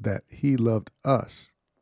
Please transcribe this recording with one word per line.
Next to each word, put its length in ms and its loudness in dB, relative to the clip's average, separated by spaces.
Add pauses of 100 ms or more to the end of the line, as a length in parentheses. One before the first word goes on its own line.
that 280 -4
he 280 0
loved 360 0 (120)
us 480 -2 (280)